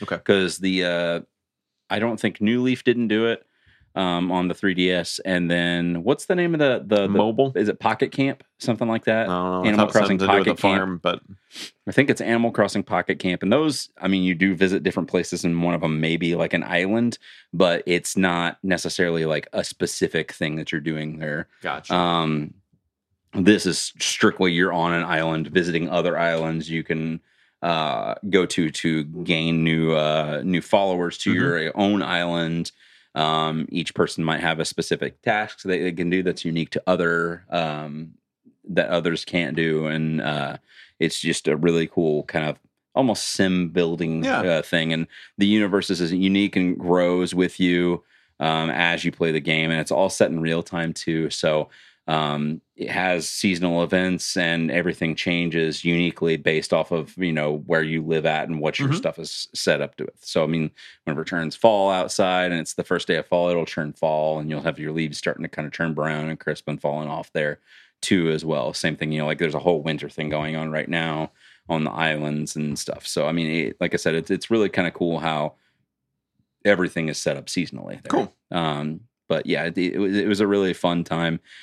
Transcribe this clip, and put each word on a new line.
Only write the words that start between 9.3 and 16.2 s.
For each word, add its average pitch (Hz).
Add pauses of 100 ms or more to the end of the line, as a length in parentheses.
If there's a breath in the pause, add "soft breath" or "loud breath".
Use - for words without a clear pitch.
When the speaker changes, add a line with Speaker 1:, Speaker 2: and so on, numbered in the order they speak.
Speaker 1:
don't 90
know. 90
I -
Speaker 2:
Animal 107
Speaker 1:
thought 107
it 101
was -
Speaker 2:
Crossing 98
Speaker 1:
something -
to 98
do 101
with 95
Speaker 2:
Pocket 85
Speaker 1:
the -
Speaker 2:
Camp. 95
Speaker 1:
farm, 92
but - (680 loud breath)
Speaker 2:
I 101
think 135
it's 110
Animal 117
Crossing 101
Pocket 90
Camp. 90
And 98
those, 151 (100)
I 92
mean, 95
you 90
do 92
visit 92
different 87
places, 87
and 85
one 87
of 82
'em 78
may 82
be, 85